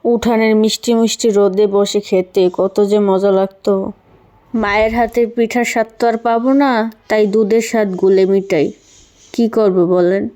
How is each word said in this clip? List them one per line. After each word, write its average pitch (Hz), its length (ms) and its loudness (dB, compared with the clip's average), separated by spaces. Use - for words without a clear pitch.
উঠানের 220 520 0
মিষ্টি 214 380 0
মিষ্টি 226 360 0
রোদে 202 360 2
বসে 202 340 0
খেতে 190 420 -2
কত 190 180 -2
যে 208 80 2
মজা 190 240 2
লাগতো। 190 400 -2
মায়ের 220 440 0
হাতের 233 360 0
পিঠার 233 380 -2
স্বাদ 226 160 -2
তো - 100 -2
আর 226 80 0
পাবো 233 240 0
না, 277 80 2
তাই 214 180 0
দুধের 220 440 0
স্বাদ 214 180 0
গুলে 190 260 4
মিটাই। 190 400 0
কি 233 140 0
করব 214 280 0
বলেন? 180 300 0